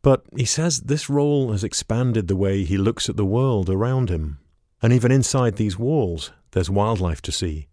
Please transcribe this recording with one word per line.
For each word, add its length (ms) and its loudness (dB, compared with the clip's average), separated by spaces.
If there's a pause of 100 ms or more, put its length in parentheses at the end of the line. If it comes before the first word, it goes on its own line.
But 220 4 (120)
he 120 -2
says 360 -2
this 280 -4
role 420 2
has 120 -2
expanded 640 -2
the 80 0
way 280 0
he 140 0
looks 320 0
at 60 -4
the 100 0
world 420 0
around 400 0
him. 300 -4 (420)
And 120 4
even 200 4
inside 440 2
these 220 -2
walls, 520 -2 (220)
there's 180 0
wildlife 520 0
to 100 -6
see. 400 -4